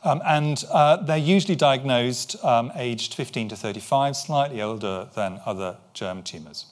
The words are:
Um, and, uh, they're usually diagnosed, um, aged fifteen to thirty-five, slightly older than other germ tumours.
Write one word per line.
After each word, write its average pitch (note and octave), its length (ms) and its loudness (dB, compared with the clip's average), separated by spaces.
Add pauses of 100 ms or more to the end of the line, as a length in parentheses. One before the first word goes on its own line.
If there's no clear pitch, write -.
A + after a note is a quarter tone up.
Um, D3 200 2
and, D3+ 460 2
uh, D3+ 260 6
they're D#3+ 200 -2
usually F3 400 4
diagnosed, C3 880 2
um, A#2+ 320 4
aged B2 380 -6
fifteen A#2 340 -6
to G#2 80 -10
thirty-five, B2+ 600 -2
slightly C#3+ 460 -2
older G#2 520 -4
than G2 300 -4
other F#2+ 320 -6 (160)
germ F#2 300 -8
tumours. D#2 500 -14